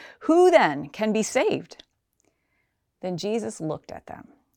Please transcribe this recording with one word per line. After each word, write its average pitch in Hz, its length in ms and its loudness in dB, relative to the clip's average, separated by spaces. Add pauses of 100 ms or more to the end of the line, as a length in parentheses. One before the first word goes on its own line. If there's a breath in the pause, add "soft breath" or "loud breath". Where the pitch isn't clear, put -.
(200 loud breath)
"Who 349 300 6
then 151 380 2
can 220 240 -4
be 214 100 0
saved?" - 640 -4 (1160)
Then 185 160 -6
Jesus 214 440 -6
looked 156 320 -8
at - 140 -16
them - 260 -20 (240)